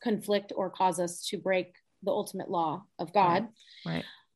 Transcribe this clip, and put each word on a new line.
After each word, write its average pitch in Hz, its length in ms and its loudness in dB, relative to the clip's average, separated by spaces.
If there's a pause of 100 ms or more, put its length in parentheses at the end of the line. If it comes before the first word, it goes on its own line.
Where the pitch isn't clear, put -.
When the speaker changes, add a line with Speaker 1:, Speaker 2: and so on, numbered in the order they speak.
Speaker 1:
conflict 202 540 0
or 185 140 -2
cause 185 280 2
us 175 300 -2
to 202 100 -4
break 185 360 0 (280)
the 190 80 0
ultimate - 400 -4
law 170 320 0 (160)
of 170 140 -6
God. 196 360 4 (380)
Speaker 2:
Right. 165 100 -2
Right. 170 80 -4 (320)